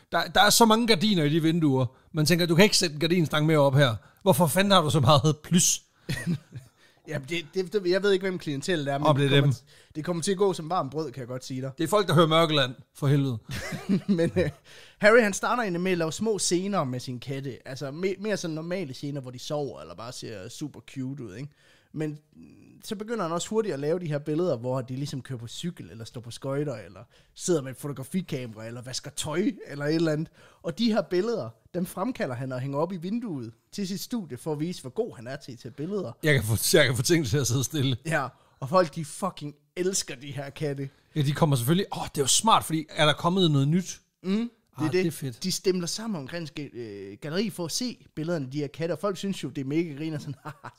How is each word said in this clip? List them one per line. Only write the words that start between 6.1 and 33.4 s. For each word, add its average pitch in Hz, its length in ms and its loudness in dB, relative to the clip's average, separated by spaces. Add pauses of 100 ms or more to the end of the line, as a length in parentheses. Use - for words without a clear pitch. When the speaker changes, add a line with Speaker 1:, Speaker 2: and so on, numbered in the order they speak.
Speaker 2:
Jamen, 143 220 -8
det, 170 240 -4
det, 185 200 -2
det, 196 180 0
jeg 190 120 2
ved 202 80 4
ikke, 190 120 4
hvem 185 160 -2
klientellet 147 540 -2
er, 139 40 0
men 147 100 2
Speaker 1:
Om 151 80 6
det 143 100 4
er 139 40 2
Speaker 2:
det 139 120 6
kommer 135 120 4
Speaker 1:
dem. - 120 -8
Speaker 2:
t-, - 300 -20
det 151 100 -8
kommer 170 180 -4
til 202 80 0
at 185 60 0
gå 190 160 4
som 160 160 -8
varmt 165 220 -2
brød, 147 200 -6
kan 135 80 -14
jeg 123 80 -10
godt 127 180 -10
sige 131 160 -8
dig. 135 160 -8
Speaker 1:
Det 165 60 -2
er 156 40 2
folk, 208 200 2
der 175 60 2
hører 165 140 8
Mørkeland, 156 480 4 (180)
for - 140 -2
helvede. 135 300 2 (420)
Speaker 2:
<laughs> 196 380 0
Men, 165 180 2
øh, 156 140 2 (500)
Harry, 220 220 8
han 208 120 0
starter 233 300 -2
egentlig 175 180 -2
med 185 100 0
at 180 60 2
lave 160 160 0
små 214 260 -2
scener 185 440 0
med 127 160 -4
sin 123 200 -10
katte. 135 480 -10
Altså, 135 220 -10
me-, 180 320 -4
mere 202 160 -2
sådan 165 180 -6
normale 165 380 -8
scener, 143 280 -8
hvor 127 100 -14
de 123 80 -14
sover, 135 420 -6
eller 80 140 -14
bare 113 160 -12
ser 113 380 -12
super 139 300 -12 (140)
cute 135 300 -8
ud, 95 120 -12
ikke? 143 140 -12 (440)
Men, 151 260 -6 (160)
mm, 82 60 -20 (420)
så - 120 -8
begynder 214 280 -6
han 165 80 -4
også 170 180 -4
hurtigt 214 240 -2
at 135 60 -6
lave 156 200 -2
de 180 80 -8
her 147 120 -2
billeder, 151 380 -2
hvor 127 240 -4
de 123 140 -10
ligesom 139 260 -6
kører 127 180 -12
på 117 80 -12
cykel, 170 440 -10
eller 113 140 -16
står 120 160 -14
på 117 100 -14
skøjter, 139 440 -4
eller 95 280 -16 (320)
sidder 165 260 0
med 131 100 -8
et 123 60 -16
fotografikamera, 127 880 -8
eller 120 160 -10
vasker 123 300 -10
tøj, 151 400 -2 (160)
eller 143 180 -8
et 156 100 2
eller 165 160 2
andet. 151 180 -4 (320)
Og - 160 -8
de 233 160 2
her 208 80 2
billeder, 185 480 -2 (240)
dem 180 120 -4
fremkalder 185 500 -4
han 131 160 -6
og 127 80 -4
hænger 139 180 -4
op 175 160 -2
i 190 40 -6
vinduet 170 560 -6 (180)